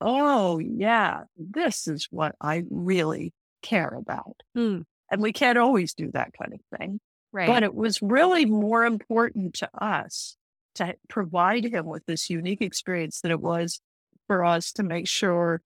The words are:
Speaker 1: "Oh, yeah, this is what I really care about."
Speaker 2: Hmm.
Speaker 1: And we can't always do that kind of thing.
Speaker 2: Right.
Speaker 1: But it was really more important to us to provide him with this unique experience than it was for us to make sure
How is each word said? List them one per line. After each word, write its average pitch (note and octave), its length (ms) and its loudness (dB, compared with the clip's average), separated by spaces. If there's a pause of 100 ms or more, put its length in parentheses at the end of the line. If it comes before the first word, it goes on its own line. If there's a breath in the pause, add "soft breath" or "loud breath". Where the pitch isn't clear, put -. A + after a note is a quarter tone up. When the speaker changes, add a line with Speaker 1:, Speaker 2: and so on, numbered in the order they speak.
Speaker 1:
"Oh, A#3+ 580 2
yeah, G3 640 0 (140)
this G#3+ 500 -4
is D#3 240 -6
what D#3 300 -2
I D#3+ 280 -2
really F3 640 -2 (300)
care F#3 340 0
about." - 440 -10 (140)
Speaker 2:
Hmm. A3 260 0 (300)
Speaker 1:
And G3 100 0
we G#3+ 120 0
can't B3 240 4
always A#3 380 4
do - 160 -6
that - 280 -4
kind - 140 -8
of - 240 -16
thing. G3 220 -8 (320)
Speaker 2:
Right. F#3 160 -2
Speaker 1:
But A#3+ 160 4
it G3+ 100 0
was G#3+ 280 -2
really D#4 440 4
more G#3+ 400 2
important A3+ 680 0
to - 140 -6 (140)
us - 520 -6 (400)
to F3+ 200 -4 (140)
provide F#3+ 560 2
him G#3+ 220 -4
with D#3+ 180 -10
this E3 240 -4
unique F3+ 320 -2
experience F3 600 -4
than E3+ 100 -2
it D#3+ 100 0
was E3+ 400 -2 (460)
for F3+ 180 2
us E3+ 280 2
to G#3+ 100 -4
make E3+ 240 -4
sure F3 580 2